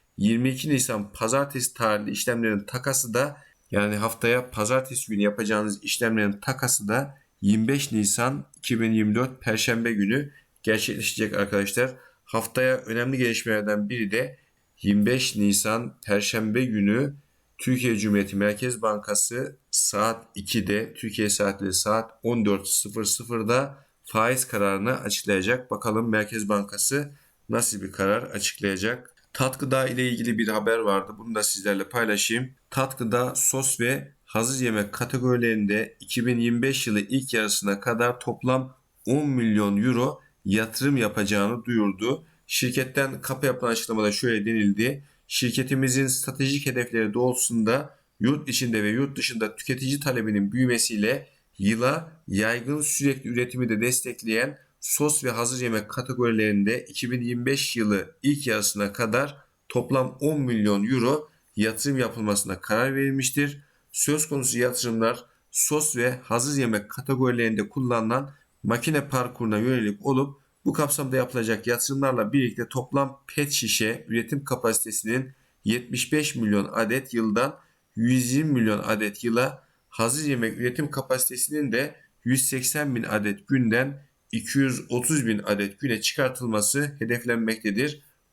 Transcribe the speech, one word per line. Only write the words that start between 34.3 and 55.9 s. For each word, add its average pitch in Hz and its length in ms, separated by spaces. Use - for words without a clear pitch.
yemek 104 280
kategorilerinde 117 1080
iki - 260
bin 120 120
yirmi 120 240
beş 135 240
yılı 104 140
ilk 131 340
yarısına 101 460
kadar 120 400
toplam 127 560
on 143 220
milyon 107 540
euro 127 380
yatırım 110 520
yapacağını 107 680
duyurdu. 110 600
Şirketten 131 720
kapı - 260
yapılan 123 240
açıklamada 110 420
şöyle 110 340
denildi. 113 580
Şirketimizin 131 800
stratejik 135 600
hedefleri 117 480
doğrultusunda 123 840
yurt 139 280
içinde 120 340
ve 104 60
yurt 139 280
dışında 110 400
tüketici 131 440
talebinin 107 520
büyümesiyle 120 760
yıla 117 540
yaygın 120 520
sürekli 139 500
üretimi 123 380
de 107 120
destekleyen 120 800
sos 147 440
ve 127 60
hazır 120 320
yemek 110 260
kategorilerinde 113 1000